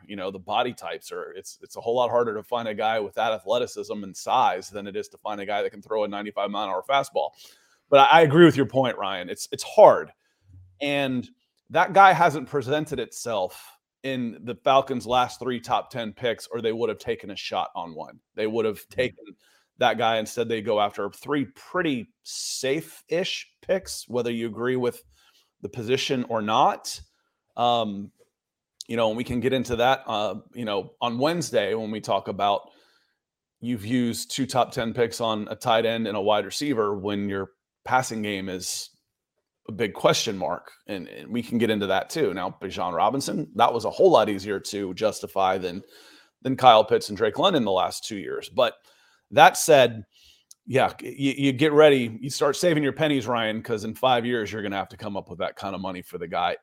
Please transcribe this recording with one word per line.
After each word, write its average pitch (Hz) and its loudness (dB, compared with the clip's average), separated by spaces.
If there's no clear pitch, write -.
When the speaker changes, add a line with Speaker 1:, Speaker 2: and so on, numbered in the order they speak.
Speaker 1:
You 104 -14
know, 98 -8
the 95 -14
body 110 -4
types - -14
are, 87 -12
it's, - -18
it's - -20
a - -12
whole 117 -4
lot 123 0
harder 117 2
to 107 -8
find 117 -6
a 110 -6
guy 110 -2
with 101 -6
that 113 0
athleticism 107 -4
and 95 -14
size 101 0
than 101 -12
it 98 -14
is 104 -8
to - -20
find 104 -10
a 98 -10
guy 101 -2
that 98 -4
can 104 -18
throw 107 -2
a - -8
ninety-five 101 -6
mile 104 -4
an 101 -6
hour 92 -4
fastball. 135 -2
But 143 8
I, 139 10
I - 10
agree 160 8
with 151 6
your 135 2
point, 127 0
Ryan. 95 -6
It's, - -10
it's - -8
hard. 110 8
And 139 -2
that 160 0
guy 190 10
hasn't 156 2
presented 143 -2
itself 104 -6
in 123 -6
the 117 -8
Falcons' 135 2
last 123 0
three 120 -4
top 117 -4
ten 113 -8
picks, 113 -6
or 120 -8
they 117 0
would 113 -2
have 107 -6
taken 104 -6
a 95 -10
shot - -6
on 85 -10
one. 78 -16
They 107 -2
would 113 0
have 107 -2
Speaker 2:
Mm-hmm. - -20
Speaker 1:
taken 127 -4
that 113 2
guy. 113 2
Instead, 113 -4
they 113 -2
go 104 0
after 104 -2
three 139 -4
pretty 151 -6
safe-ish - -6
picks, - -6
whether 120 -4
you 117 -4
agree 120 -4
with 123 -4
the 101 -12
position 123 -4
or 113 -2
not. 117 0
Um, 113 0
you 117 -6
know, 117 2
and 110 -4
we 123 -4
can 120 -4
get 123 0
into 123 -2
that, 123 2
uh, 104 -2
you 120 -10
know, 101 -4
on 117 -4
Wednesday 123 -2
when 110 -6
we 110 -6
talk 101 -2
about 101 -2
you've 113 -6
used 120 -2
two 135 -4
top 120 0
ten 117 -6
picks 117 -2
on 110 -2
a 110 -8
tight 113 2
end 113 -2
and 104 -4
a 104 -2
wide 104 2
receiver 107 -2
when 101 -4
your 98 -4
passing 120 -2
game 98 -6
is 92 -10
a - -12
big 107 -4
question 131 0
mark. 87 -6
And, 95 -10
and 65 -16
we 117 -4
can 120 -4
get 113 2
into 104 0
that 95 0
too. 127 0
Now, 92 -8
Bijan 92 -6
Robinson, 127 -2
that 113 2
was 113 -4
a 107 0
whole 185 4
lot 117 6
easier 98 -4
to 98 -6
justify 95 -2
than, 90 -8
than 131 -2
Kyle 113 10
Pitts 110 0
and 104 -8
Drake 110 0
London 156 2
the 101 0
last 92 -2
two 107 -8
years. 67 -10
But 113 0
that 156 6
said, 120 4
yeah, 120 2
y-, 123 -12
you 139 2
get 139 2
ready. 139 6
You 143 -8
start 143 0
saving 165 2
your 135 0
pennies, 143 0
Ryan, 113 -2
'cause 110 -4
in 110 -8
five 123 2
years, 117 -2
you're 107 -6
gonna 101 -6
have 95 -4
to 101 -20
come 101 -10
up 95 -8
with 87 -14
that 87 -6
kind 98 -8
of 92 -10
money 92 -8
for - -16
the 87 -8
guy 87 -2